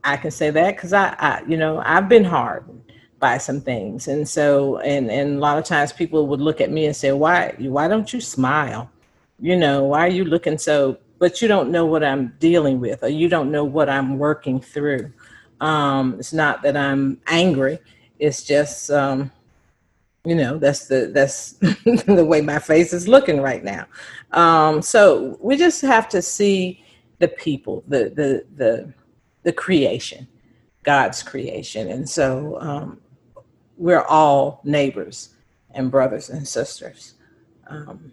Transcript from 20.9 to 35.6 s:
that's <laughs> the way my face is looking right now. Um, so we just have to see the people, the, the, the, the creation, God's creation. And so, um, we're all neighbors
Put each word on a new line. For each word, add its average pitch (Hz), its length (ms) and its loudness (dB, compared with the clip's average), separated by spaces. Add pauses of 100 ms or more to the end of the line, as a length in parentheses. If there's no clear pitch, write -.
that's - 380 0
<laughs> - 320 0 (220)
the 180 180 6
way 156 160 4
my 147 180 -2
face 165 340 2
is 175 140 -6
looking 226 340 4
right 131 220 -4
now. 95 240 -10 (460)
Um, 156 500 4
so 170 580 4
we 262 160 0
just 330 260 2
have 233 260 2
to 180 140 -2
see 190 600 0 (380)
the 170 80 4
people, - 580 -6
the, 131 240 0
the, 139 340 -2 (120)
the, 120 360 -2 (520)
the 165 80 0
creation, 131 720 -2 (560)
God's 139 400 0
creation. 113 640 -10
And 131 200 -8
so, 143 520 -4
um, 147 380 -10 (800)
we're 170 280 2
all 143 580 2
neighbors 139 680 -4 (440)